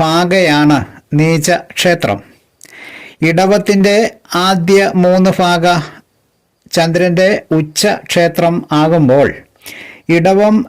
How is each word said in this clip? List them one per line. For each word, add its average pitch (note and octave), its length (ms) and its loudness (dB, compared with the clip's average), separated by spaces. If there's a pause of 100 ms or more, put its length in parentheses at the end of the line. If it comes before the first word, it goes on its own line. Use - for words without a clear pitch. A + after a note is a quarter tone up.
ഭാഗയാണ് D#3+ 800 0 (420)
നീച D#3+ 280 0 (280)
ക്ഷേത്രം. E3 420 -2 (1120)
ഇടവത്തിൻ്റെ G3 680 0 (500)
ആദ്യ F#3+ 460 2 (140)
മൂന്ന് F#3 260 2 (100)
ഭാഗ F3 240 0 (1120)
ചന്ദ്രൻ്റെ F3 500 0 (300)
ഉച്ച D#3 260 -4 (260)
ക്ഷേത്രം E3+ 460 0 (260)
ആകുമ്പോൾ D3 460 2 (880)
ഇടവം G3 400 2 (140)